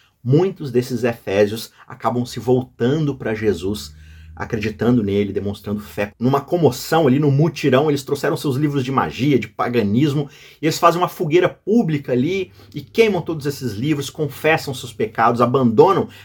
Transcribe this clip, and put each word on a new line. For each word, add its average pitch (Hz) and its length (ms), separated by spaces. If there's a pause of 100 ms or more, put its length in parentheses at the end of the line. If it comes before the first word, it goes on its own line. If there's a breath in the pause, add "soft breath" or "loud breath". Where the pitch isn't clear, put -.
(220 soft breath)
muitos 156 480
desses 120 320
efésios 107 680 (140 loud breath)
acabam 120 380
se - 140
voltando 127 800
pra 110 180
Jesus, 101 640 (400 soft breath)
acreditando 110 640
nele, 101 300
demonstrando 101 480
fé. 104 360
Numa 135 240
comoção 160 680
ali, 131 100
no 151 100
mutirão, 143 600
eles 143 160
trouxeram 143 320
seus 139 180
livros 143 300
de 131 80
magia, 120 440
de - 120
paganismo, 120 800 (320 loud breath)
e 147 40
eles 156 120
fazem 254 220
uma 180 80
fogueira 175 400
pública 160 640
ali 175 400 (200 loud breath)
e 151 80
queimam 214 400
todos 151 260
esses 131 260
livros, 139 360
confessam 156 640
seus 127 200
pecados, 117 480
abandonam 131 680 (160 loud breath)